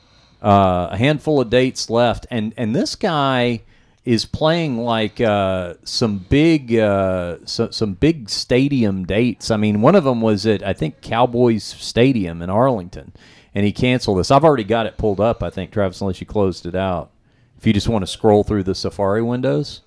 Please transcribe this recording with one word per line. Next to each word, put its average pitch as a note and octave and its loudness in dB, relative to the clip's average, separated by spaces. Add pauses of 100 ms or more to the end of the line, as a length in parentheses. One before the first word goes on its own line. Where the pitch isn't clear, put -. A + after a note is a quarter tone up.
(420)
uh, F#2+ 4
a F2+ -6
handful C#3+ 0
of A#2 -2
dates B2+ 0
left, A#2 0
and, A2 -4
and A2+ -2
this A3 -2
guy C3 0 (420)
is A#2+ 2
playing, D#3 0
like, A2+ -2
uh, F#2+ 0 (100)
some G#2+ -2 (120)
big, C#3+ 2
uh, F#2+ 0
so, - -4
some G#2 -4
big C#3 0
stadium B2 0
dates. G#2+ -2
I G#2+ 2
mean, G#2 2
one B2 6
of F3+ 4
them B2 0
was G#2+ 0
at, G2+ 2
I G2 -2
think, - -8
Cowboys A#2 0
Stadium G#2+ 0
in F2 -6
Arlington, G2 -2 (420)
and G2+ 0
he G2+ 2
canceled B2 0
this. E2+ 0
I've C#3 6
already C#3 4
got A2 0
it - -10
pulled G2+ -2
up, A2+ 0
I E2+ -4
think, F#2 -10
Travis, F#2+ -4
unless F#2+ -4
you F2+ -12
closed F#2+ -2
it F2 -6
out. F#2 -4 (480)
If - -10
you A2 4
just G2+ -2
wanna G#2+ -2
scroll G#2 2
through G#2 -2
the F#2 -2
Safari G2+ -2
windows B2+ -4